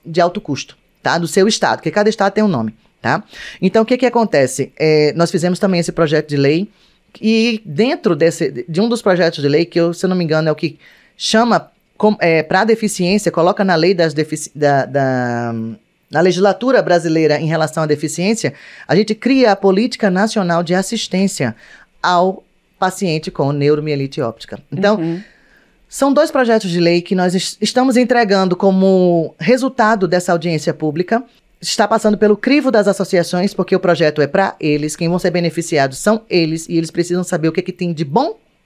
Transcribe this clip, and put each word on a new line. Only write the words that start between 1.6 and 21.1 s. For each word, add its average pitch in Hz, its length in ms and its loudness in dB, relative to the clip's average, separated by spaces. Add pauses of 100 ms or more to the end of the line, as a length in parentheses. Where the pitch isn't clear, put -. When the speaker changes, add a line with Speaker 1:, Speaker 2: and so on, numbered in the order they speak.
Speaker 1:
que 160 80 -4
cada 208 180 0
estado 202 240 0
tem 214 120 0
um 214 40 2
nome, 113 280 -4 (240)
tá? 151 240 -2 (360)
Então, 190 220 2
o 220 40 0
que 247 100 0
que 254 100 0
acontece? 165 720 0
É, 151 360 2
nós 165 180 0
fizemos 180 260 0
também 190 220 0
esse 170 100 -4
projeto 156 380 0
de 143 80 -4
lei, 151 340 2 (500)
e 220 440 0
dentro 190 500 0
desse, 151 540 -2
de 165 120 -4
um 233 80 0
dos 233 140 -2
projetos 175 400 0
de 143 60 2
lei, 156 160 2
que 170 160 -2
eu, 170 120 0
se 170 140 -6
eu - 20 0
não 180 80 0
me 180 60 -2
engano, 156 260 0
é 156 40 2
o 151 40 -4
que 151 220 -8 (380)
chama 220 560 0 (260)
com, 208 220 2
é, 165 220 2
pra 185 200 0
deficiência, 208 720 0
coloca 185 320 0
na 190 100 2
lei 165 200 2
das 165 200 0
defici-, 151 400 -6
da, 143 320 2
da, 123 680 -2 (560)
na 143 100 -2
legislatura 190 640 2
brasileira 160 580 2
em 160 60 -4
relação 160 360 -2
à 156 40 -2
deficiência, 156 680 -2 (340)
a 143 80 2
gente 220 180 0
cria 247 380 2
a 196 40 0
Política 196 540 0
Nacional 185 520 0
de 175 120 -2
Assistência 185 800 -2 (480)